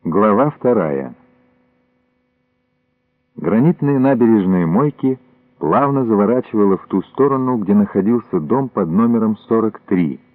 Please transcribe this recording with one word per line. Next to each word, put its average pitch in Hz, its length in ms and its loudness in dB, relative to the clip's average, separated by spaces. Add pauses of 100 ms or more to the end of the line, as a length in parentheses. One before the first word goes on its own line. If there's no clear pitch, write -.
Глава 104 460 0
вторая. 78 640 -2 (2250)
Гранитная 143 640 0
набережная 113 640 2
Мойки 131 540 -2 (400)
плавно 131 460 0
заворачивала 104 760 0
в - 80 -16
ту 98 160 -2
сторону, 131 540 -2
где 101 180 -2
находился 104 640 0
дом 117 300 -2
под 92 220 -4
номером 110 460 0 (120)
сорок 110 320 -2
три 82 400 -2 (140)